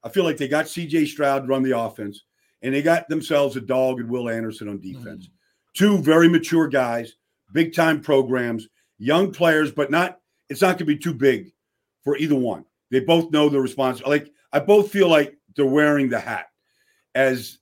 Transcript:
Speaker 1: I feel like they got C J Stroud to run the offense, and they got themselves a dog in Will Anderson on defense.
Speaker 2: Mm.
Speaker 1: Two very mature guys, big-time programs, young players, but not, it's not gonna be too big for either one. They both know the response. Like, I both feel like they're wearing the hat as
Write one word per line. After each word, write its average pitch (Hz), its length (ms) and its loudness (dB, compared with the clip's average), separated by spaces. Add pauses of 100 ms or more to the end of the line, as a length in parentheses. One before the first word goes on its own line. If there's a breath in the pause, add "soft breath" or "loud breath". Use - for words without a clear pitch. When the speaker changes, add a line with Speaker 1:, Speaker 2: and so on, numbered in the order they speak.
Speaker 1:
I 117 40 -12
feel 185 160 -2
like 156 120 -2
they 135 120 -6
got 147 200 -2
C 170 180 -10
J 151 200 0
Stroud 139 360 -2
to 127 60 -10
run 131 140 0
the 131 160 0
offense, 110 460 -10 (380)
and 131 120 -4
they 143 80 -2
got 165 260 0
themselves 143 480 -2
a 127 40 -8
dog 131 400 -2
in 117 80 -8
Will 120 200 -6
Anderson 113 400 -8
on 101 120 -10
defense. 95 460 -16
Speaker 2:
Mm. - 40 -20 (440)
Speaker 1:
Two 202 240 4
very 160 300 6
mature 165 380 2
guys, 120 480 -2 (380)
big-time 165 480 0
programs, 123 680 0 (300)
young 160 340 0
players, 156 380 2
but 139 220 -2
not, 175 260 -2 (300)
it's 139 120 -8
not 185 160 2
gonna 170 100 -6
be 151 100 0
too 160 180 -6
big 117 380 0 (500)
for 143 140 -2
either 147 180 0
one. 117 300 -4 (260)
They 127 80 2
both 165 320 2
know 151 180 4
the 143 120 0
response. 131 420 -4
Like, 147 300 -2 (200)
I 143 60 0
both 202 320 4
feel 190 180 2
like 151 280 2 (180)
they're 143 120 0
wearing 143 420 2
the 120 100 -2
hat 101 280 -8 (680)
as 131 480 0